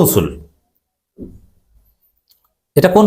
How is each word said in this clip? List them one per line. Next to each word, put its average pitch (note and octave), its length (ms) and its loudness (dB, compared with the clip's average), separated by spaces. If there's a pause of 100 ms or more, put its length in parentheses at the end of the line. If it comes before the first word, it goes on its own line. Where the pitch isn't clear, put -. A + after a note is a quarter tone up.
উসুল? E2+ 200 -2 (2500)
এটা D3 120 2
কোন G#3 180 4